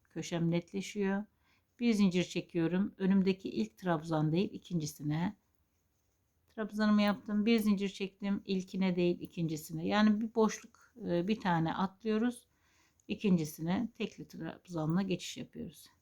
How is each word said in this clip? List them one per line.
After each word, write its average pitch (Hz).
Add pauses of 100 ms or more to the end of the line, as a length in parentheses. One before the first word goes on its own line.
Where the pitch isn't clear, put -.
(120)
Köşem 165
netleşiyor. 196 (560)
Bir 240
zincir 185
çekiyorum. 175
Önümdeki 190
ilk -
trabzan 160
değil, 196
ikincisine 156 (1160)
trabzanımı 208
yaptım. 208
Bir 233
zincir 202
çektim. 196
İlkine 185
değil, 175
ikincisine. 160
Yani 208
bir 220
boşluk, - (120)
e, 175
bir 220
tane 165
atlıyoruz. 220 (600)
İkincisine 185 (100)
tekli -
trabzanla 165
geçiş 185
yapıyoruz. - (120)